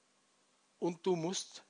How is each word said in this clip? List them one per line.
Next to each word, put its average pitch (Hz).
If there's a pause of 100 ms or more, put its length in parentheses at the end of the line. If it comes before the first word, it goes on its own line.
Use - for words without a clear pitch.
(760)
und 165
du 185
musst 170